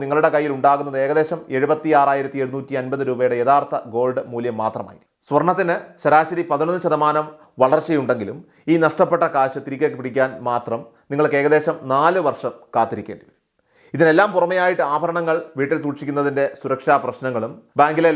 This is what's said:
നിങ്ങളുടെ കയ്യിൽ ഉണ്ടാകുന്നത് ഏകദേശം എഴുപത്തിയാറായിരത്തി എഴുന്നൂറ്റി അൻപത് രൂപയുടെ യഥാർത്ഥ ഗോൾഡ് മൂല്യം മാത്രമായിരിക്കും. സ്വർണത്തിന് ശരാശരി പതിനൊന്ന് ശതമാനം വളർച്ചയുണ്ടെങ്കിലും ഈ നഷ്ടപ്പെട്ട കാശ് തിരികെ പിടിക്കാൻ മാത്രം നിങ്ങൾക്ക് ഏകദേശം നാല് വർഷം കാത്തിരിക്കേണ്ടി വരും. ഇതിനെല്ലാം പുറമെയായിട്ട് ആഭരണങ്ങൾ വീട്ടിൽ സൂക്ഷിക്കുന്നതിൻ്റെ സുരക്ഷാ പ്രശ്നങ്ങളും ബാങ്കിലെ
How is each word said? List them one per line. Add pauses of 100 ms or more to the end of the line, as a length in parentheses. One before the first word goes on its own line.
നിങ്ങളുടെ
കയ്യിൽ
ഉണ്ടാകുന്നത്
ഏകദേശം (180)
എഴുപത്തിയാറായിരത്തി
എഴുന്നൂറ്റി
അൻപത്
രൂപയുടെ
യഥാർത്ഥ (200)
ഗോൾഡ് (100)
മൂല്യം
മാത്രമായിരിക്കും. (200)
സ്വർണത്തിന് (260)
ശരാശരി
പതിനൊന്ന്
ശതമാനം (360)
വളർച്ചയുണ്ടെങ്കിലും (340)
ഈ
നഷ്ടപ്പെട്ട (120)
കാശ്
തിരികെ (120)
പിടിക്കാൻ (180)
മാത്രം (320)
നിങ്ങൾക്ക്
ഏകദേശം (160)
നാല്
വർഷം (240)
കാത്തിരിക്കേണ്ടി
വരും. (580)
ഇതിനെല്ലാം
പുറമെയായിട്ട് (100)
ആഭരണങ്ങൾ (220)
വീട്ടിൽ
സൂക്ഷിക്കുന്നതിൻ്റെ (160)
സുരക്ഷാ
പ്രശ്നങ്ങളും (280)
ബാങ്കിലെ